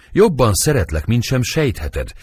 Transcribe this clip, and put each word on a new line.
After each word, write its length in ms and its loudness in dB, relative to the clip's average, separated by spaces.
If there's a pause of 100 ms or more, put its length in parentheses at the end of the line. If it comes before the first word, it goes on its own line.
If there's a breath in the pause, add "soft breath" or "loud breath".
(120)
Jobban 420 4
szeretlek, 520 0
mint 160 2
sem 200 -2
sejtheted. 720 -4 (100)